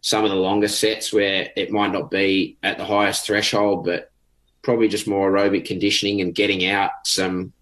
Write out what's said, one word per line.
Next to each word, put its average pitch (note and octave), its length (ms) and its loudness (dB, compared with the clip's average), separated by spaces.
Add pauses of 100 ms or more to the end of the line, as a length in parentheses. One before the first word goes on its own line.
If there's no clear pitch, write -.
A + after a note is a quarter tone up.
some G#2+ 220 0
of G#2 80 2
the F#2+ 60 -2
longer G2+ 300 2
sets G#2+ 460 -2
where G2 420 2
it F#2+ 160 -4
might G#2 200 0
not E2 180 -4
be G2 540 0
at G2 140 -2
the F2+ 80 -8
highest G2+ 400 0
threshold, G2+ 600 0
but F2 260 -4 (520)
probably A2+ 240 2
just G2+ 200 -2
more G2 240 2
aerobic G2 340 2
conditioning G2+ 560 0
and F2 120 -2
getting G2 320 0
out G2 260 0 (120)
some F#2 580 -2